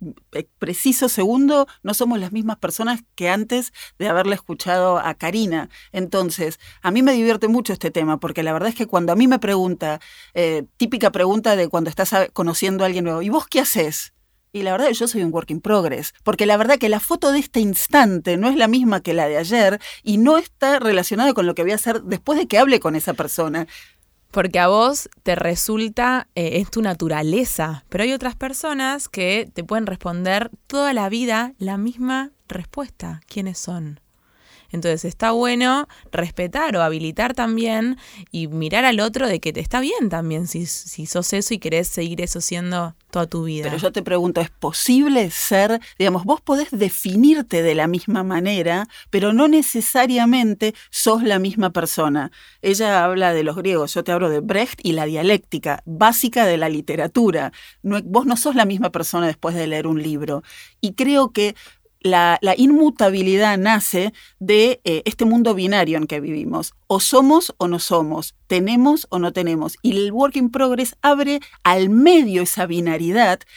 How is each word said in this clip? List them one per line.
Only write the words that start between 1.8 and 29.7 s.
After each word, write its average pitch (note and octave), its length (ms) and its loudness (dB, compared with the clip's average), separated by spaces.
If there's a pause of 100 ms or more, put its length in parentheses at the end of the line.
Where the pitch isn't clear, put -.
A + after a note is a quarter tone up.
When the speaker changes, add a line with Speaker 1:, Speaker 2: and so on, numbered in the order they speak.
Speaker 1:
no G3+ 100 -4
somos A#3+ 240 0
las F#3 140 -6
mismas A3 280 -4
personas A#3 420 -4 (140)
que F3 140 -2
antes A3 440 -2 (260)
de G3+ 80 -2
haberle F#3+ 280 2
escuchado F3+ 640 0
a E3 160 -4
Karina. F3 540 -2 (220)
Entonces, F#3 720 -4 (200)
a F3+ 100 -2
mí A3+ 100 2
me C4+ 100 4
divierte A3+ 380 2
mucho A3+ 240 0
este F3 180 -6
tema, D#3 300 -2
porque D#3+ 200 -6
la D#3+ 120 -2
verdad F3 160 -2
es A3+ 60 -6
que A#3 120 -6
cuando F3 240 -4
a F3 60 0
mí B3+ 100 4
me B3+ 120 2
pregunta, F#3 600 -4 (340)
eh, D#3+ 300 -2 (140)
típica A#3 340 0
pregunta G3+ 460 2
de F3 100 0
cuando E3 220 -2
estás F#3+ 240 -4
a-, F#3+ 160 2
conociendo F#3+ 560 -2
a - 20 2
alguien F3+ 160 -2
nuevo, E3 180 -4
"¿Y F#3+ 60 -4
vos C#4 220 -2
qué - 100 0
haces?". E3+ 540 -2 (400)
Y G3+ 100 -6
la F#3 100 -2
verdad B3+ 160 0
que C4 60 0
yo A#3 120 -4
soy A3 160 -2
un E3 80 -2
work D#3+ 180 -6
in D3+ 120 -8
progress, E3 520 0 (120)
porque G#3 200 0
la G#3 120 4
verdad A#3 200 4
que A#3 120 0
la G#3+ 100 2
foto D#4+ 320 0
de C#4+ 80 2
este C4 220 -2
instante G3 760 2
no G#3 140 0
es C#4 80 0
la A3+ 100 4
misma A3+ 320 2
que E3+ 140 -4
la D#3+ 160 0
de D3 80 -2
ayer G3 420 2 (240)
y G#3 140 0
no C#4 200 6
está C#4 400 0
relacionada A3 560 0
con G3+ 120 0
lo F3 100 0
que F3 60 -2
voy F3 100 0
a G#3+ 40 0
hacer A3+ 260 -2
después F#3+ 360 -4
de F4+ 120 -2
que G#3 80 2
hable B3+ 240 4
con D#3+ 160 -2
esa E3+ 160 -4
persona. D#3+ 520 -4 (640)
Speaker 2:
Porque F3+ 300 0
a F3 80 4
vos A3+ 420 2 (140)
te F3+ 120 0
resulta, A3 1000 -2
eh, E3+ 220 -2
es F#3+ 120 -4
tu A3+ 120 -4
naturaleza, D#3+ 1080 -2
pero F#3+ 160 -4
hay B3 80 -2
otras B3+ 240 -6
personas C4+ 720 -6
que G3 460 -4
te E3+ 100 -8
pueden G#3+ 220 -4